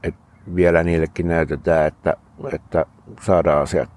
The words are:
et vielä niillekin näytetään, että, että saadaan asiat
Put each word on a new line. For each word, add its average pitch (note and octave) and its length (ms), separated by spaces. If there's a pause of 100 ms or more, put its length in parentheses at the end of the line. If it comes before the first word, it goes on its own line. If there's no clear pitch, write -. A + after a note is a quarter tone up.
et E2 120 (400)
vielä F2 280
niillekin E2 460
näytetään, D#2+ 580
että, - 300 (360)
että - 340 (340)
saadaan E2 420
asiat D2 340